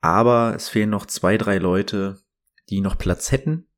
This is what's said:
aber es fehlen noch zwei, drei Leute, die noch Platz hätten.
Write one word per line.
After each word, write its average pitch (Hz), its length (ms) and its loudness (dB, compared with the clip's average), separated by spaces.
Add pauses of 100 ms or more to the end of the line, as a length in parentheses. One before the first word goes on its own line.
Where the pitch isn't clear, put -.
aber 117 560 4
es - 100 -10
fehlen 107 220 0
noch 104 160 -4
zwei, 98 320 0
drei 104 200 0
Leute, 95 640 -2 (500)
die 98 120 -2
noch 98 160 -2
Platz - 340 -2
hätten. 156 460 -2